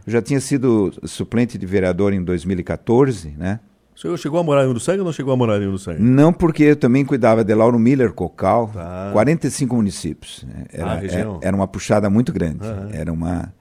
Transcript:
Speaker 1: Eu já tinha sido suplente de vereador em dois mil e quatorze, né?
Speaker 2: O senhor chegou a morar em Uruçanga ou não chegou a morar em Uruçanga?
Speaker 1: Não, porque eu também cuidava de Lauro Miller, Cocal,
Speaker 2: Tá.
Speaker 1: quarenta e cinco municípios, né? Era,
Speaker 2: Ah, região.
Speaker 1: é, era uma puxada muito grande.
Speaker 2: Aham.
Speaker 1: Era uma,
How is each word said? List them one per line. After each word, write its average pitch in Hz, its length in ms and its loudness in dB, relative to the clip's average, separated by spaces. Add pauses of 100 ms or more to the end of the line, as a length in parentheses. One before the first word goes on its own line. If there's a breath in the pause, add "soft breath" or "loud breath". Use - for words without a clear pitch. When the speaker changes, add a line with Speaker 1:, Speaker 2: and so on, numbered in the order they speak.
Speaker 1:
Eu 107 80 -6
já 117 80 2
tinha 135 180 -2
sido 117 520 0 (140)
suplente 113 520 -4
de 95 80 -8
vereador 92 460 0
em 95 120 -2
dois 87 200 -4
mil 90 160 -2
e 85 40 -6
quatorze, 101 720 -2
né? 95 220 -4 (360)
Speaker 2:
O - 40 -20
senhor 170 200 -6
chegou 156 200 -2
a 175 40 0
morar 143 200 4
em 131 40 2
Uruçanga 147 320 -2
ou 190 60 -2
não 170 60 -4
chegou 131 220 -2
a - 20 2
morar 113 240 2
em 101 60 -2
Uruçanga? 92 340 -6
Speaker 1:
Não, 135 320 6
porque 165 300 0
eu 147 140 6
também 139 280 2
cuidava 117 400 4
de 101 120 0
Lauro 117 240 4
Miller, 120 340 4
Cocal, 95 580 -2
Speaker 2:
Tá. 90 400 -10
Speaker 1:
quarenta 131 360 2
e - 20 0
cinco 123 260 -2
municípios, 92 720 -4
né? 67 240 -14
Era, 92 200 -6
Speaker 2:
Ah, - 80 -4
região. 95 420 -6
Speaker 1:
é, 90 60 -4
era 95 100 0
uma 98 100 0
puxada 104 400 0
muito 107 240 2
grande. 85 320 -4
Speaker 2:
Aham. 104 300 -10
Speaker 1:
Era 80 180 -6
uma, 82 500 -6